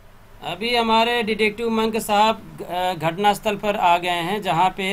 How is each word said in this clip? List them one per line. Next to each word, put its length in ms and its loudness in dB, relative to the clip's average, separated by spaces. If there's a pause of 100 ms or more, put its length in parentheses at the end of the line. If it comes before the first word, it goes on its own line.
(520)
अभी 240 -2
हमारे 460 2
डिटेक्टिव 480 -2
मंक 260 0
साहब, 680 0
अ, 320 -2
घटनास्थल 640 0
पर 200 -2
आ 220 4
गए 100 -4
हैं 340 -2
जहाँ 340 2
पे 160 -4